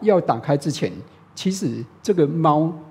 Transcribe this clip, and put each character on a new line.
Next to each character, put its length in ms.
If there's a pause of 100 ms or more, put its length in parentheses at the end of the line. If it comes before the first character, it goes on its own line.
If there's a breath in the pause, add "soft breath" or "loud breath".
要 180
打 200
开 160
之 160
前， 180 (460 loud breath)
其 160
实 320 (180)
这 100
个 140
猫 460 (180)